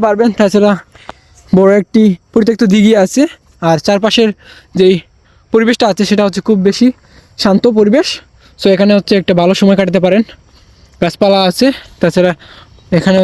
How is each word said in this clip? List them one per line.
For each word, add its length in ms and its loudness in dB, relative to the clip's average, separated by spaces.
পারবেন, 240 0
তাছাড়া 340 2
বড় 140 4
একটি 220 0
পরিত্যক্ত 300 0
দিঘি 200 2
আছে, 200 -2
আর 160 2
চারপাশের 440 0
যেই 160 2
পরিবেশটা 380 0
আছে 180 -4
সেটা 160 0
হচ্ছে 220 -6
খুব 100 0
বেশি 200 0
শান্ত 200 0
পরিবেশ। 300 0
So 60 -6
এখানে 220 2
হচ্ছে 240 -2
একটা 200 -2
ভালো 180 2
সময় 200 2
কাটাতে 260 -2
পারেন, 160 2
গাছপালা 380 0
আছে, 180 0
তাছাড়া 300 0
এখানে 260 0